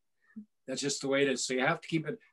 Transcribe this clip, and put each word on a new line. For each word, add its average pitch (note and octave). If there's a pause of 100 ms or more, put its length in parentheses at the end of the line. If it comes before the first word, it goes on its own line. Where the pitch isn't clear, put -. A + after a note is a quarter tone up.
(680)
That's C3
just C#3
the C#3
way C#3
it C#3
is. B2
So C3
you B2+
have E3
to -
keep D#3
it, D3 (160)